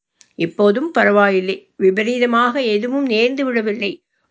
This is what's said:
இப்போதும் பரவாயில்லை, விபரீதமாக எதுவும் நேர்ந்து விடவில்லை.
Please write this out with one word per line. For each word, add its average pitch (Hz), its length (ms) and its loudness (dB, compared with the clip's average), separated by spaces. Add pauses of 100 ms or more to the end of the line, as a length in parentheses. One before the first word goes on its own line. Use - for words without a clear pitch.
(360)
இப்போதும் 208 560 0
பரவாயில்லை, 202 840 0
விபரீதமாக 240 840 0
எதுவும் 247 480 -2
நேர்ந்து 247 320 0
விடவில்லை. 220 640 -4 (260)